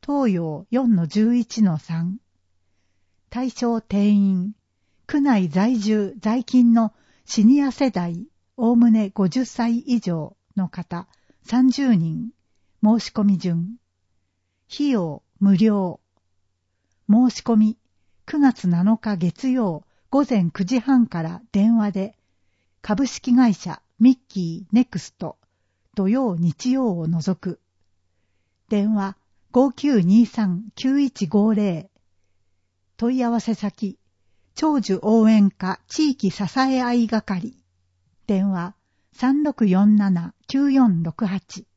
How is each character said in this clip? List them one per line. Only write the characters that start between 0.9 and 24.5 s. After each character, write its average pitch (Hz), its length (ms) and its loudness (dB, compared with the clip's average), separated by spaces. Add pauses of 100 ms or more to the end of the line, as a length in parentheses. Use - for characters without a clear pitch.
の 170 100 0
十 220 300 0
一 233 260 -2
の 170 160 0
三。 170 400 -8 (1120)
対 247 200 -6
象 233 300 -2
定 202 300 0
員、 196 460 0 (500)
区 302 140 -2
内 226 280 2
在 202 300 0
住、 214 400 -2
在 226 260 -2
勤 240 280 4
の 226 200 2 (320)
シ - 200 -2
ニ 277 180 6
ア 277 80 0
世 254 220 -2
代、 175 340 -6 (300)
お 233 160 0
お - 20 2
む 233 160 6
ね 220 200 2
五 190 180 0
十 254 160 -2
歳 233 340 -4
以 247 220 -2
上 160 360 -6 (200)
の 190 120 -2
方、 175 380 -12 (380)
三 254 260 2
十 254 240 2
人。 165 380 -4 (500)
申 214 160 4
し - 120 -8
込 214 120 -4
み 202 160 2
順。 175 380 -6 (1000)
費 294 140 -2
用、 180 340 -2 (160)
無 196 180 4
料。 202 440 0 (1080)
申 240 220 4
し - 120 -12
込 233 120 0
み、 220 240 2 (480)
九 302 140 -4
月 262 260 2
七 180 320 2
日 214 160 -6
月 180 360 -4
曜、 214 360 -4 (240)
午 277 180 2
前 190 220 0
九 - 140 -4
時 233 160 -2
半 247 260 2
か 170 160 -8
ら 165 200 -10 (100)
電 214 240 2
話 208 160 -2
で、 196 260 -8 (600)
株 214 260 -2
式 - 300 -2
会 240 180 4
社 - 260 -12 (200)
ミ 254 160 6
ッ - 100 -20
キ 175 420 -8